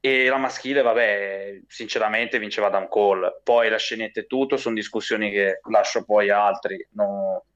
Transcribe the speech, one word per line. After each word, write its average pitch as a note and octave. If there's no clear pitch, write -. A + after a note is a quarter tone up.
E C3
la C3
maschile, C3
vabbè, G2+
sinceramente A2
vinceva G#2
Adam G2
Cole. F#2+
Poi A#2
la A2
scenetta A2
e G#2
tutto C3+
sono A#2+
discussioni G#2+
che G2
lascio G#2+
poi G#2
a G#2
altri, G2
no? G2